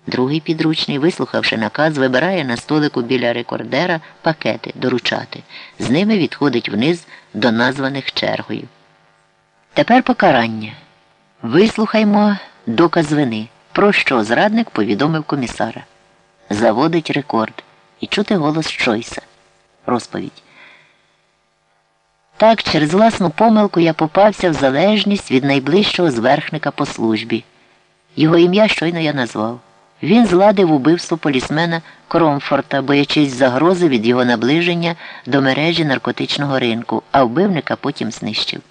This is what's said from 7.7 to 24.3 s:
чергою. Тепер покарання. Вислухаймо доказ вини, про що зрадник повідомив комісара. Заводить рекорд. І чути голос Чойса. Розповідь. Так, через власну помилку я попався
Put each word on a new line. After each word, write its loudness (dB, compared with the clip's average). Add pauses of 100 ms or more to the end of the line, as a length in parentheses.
чергою. -6 (1120)
Тепер 4
покарання. 0 (720)
Вислухаймо 0 (300)
доказ 0
вини, -2 (240)
про 2
що 0
зрадник 0
повідомив 0
комісара. -6 (640)
Заводить 0
рекорд. -4 (360)
І -8
чути -2
голос -2
Чойса. -4 (640)
Розповідь. -6 (1900)
Так, 4
через 0
власну 4
помилку 4
я 4
попався 2